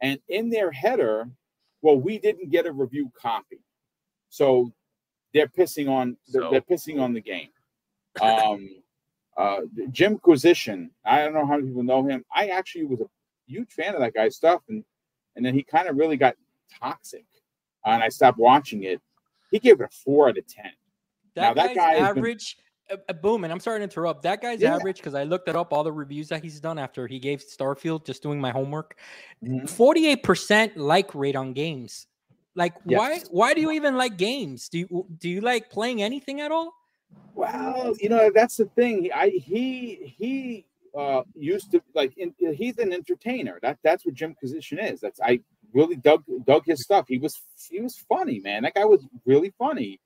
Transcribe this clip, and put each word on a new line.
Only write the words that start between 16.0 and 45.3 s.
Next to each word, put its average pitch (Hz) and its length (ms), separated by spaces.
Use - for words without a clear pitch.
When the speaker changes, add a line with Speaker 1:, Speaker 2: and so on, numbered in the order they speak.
Speaker 1:
got 127 200
toxic, - 460
and 117 180
I 113 60
stopped 123 300
watching 120 460
it. 92 160
He 214 80
gave 220 220
it 107 40
a - 40
four 143 400
out 104 80
of 90 100
ten. 101 260
Speaker 3:
That 170 60
Speaker 1:
Now, 202 140
that 170 140
Speaker 3:
guy's - 80
Speaker 1:
guy 170 160
has 190 220
been - 40
Speaker 3:
average, 233 380
uh, 196 60
uh, 190 40
boom, 190 320
and 160 80
I'm 185 80
sorry 220 180
to 208 60
interrupt. 165 380
That 202 200
guy's 240 180
Speaker 1:
Yeah. - 140
Speaker 3:
average, 190 260
'cause 139 140
I 139 80
looked 170 260
it 160 60
up, 170 180
all 151 120
the 160 80
reviews 147 380
that 156 120
he's 151 180
done 160 180
after 131 280
he 131 140
gave 139 200
Starfield, 151 640
just - 180
doing 147 180
my 131 100
homework. 143 480
Speaker 1:
Mm-hmm. 131 220
Speaker 3:
Forty-eight 302 580
percent 214 520
like 165 380
rate 139 220
on 131 160
games. 135 560
Like, 175 180
Speaker 1:
Yes. 170 140
Speaker 3:
why, 294 220
why 226 240
do 330 60
you 311 100
even 294 260
like 247 220
games? 190 500
Do 170 120
you, 180 260
do 175 100
you 180 120
like 233 300
playing 226 320
anything 277 380
at 294 100
all? 330 240
Speaker 1:
Well, 254 640
you 202 80
know, 220 260
that's 226 220
the 220 100
thing. 220 480
I, 175 140
he, 214 880
he, 247 480
uh, 139 260
used 170 340
to, - 100
like, - 240
in, - 200
he's 226 400
an 202 140
entertainer. 180 720
That, 135 220
that's 165 200
what 143 100
Jim 160 200
Position 143 460
is. 143 200
That's, - 200
I 120 200